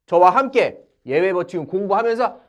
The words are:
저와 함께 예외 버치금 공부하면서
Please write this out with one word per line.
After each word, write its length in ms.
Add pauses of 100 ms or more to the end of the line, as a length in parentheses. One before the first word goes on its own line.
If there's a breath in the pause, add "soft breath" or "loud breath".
저와 240
함께 500 (260)
예외 280
버치금 340
공부하면서 800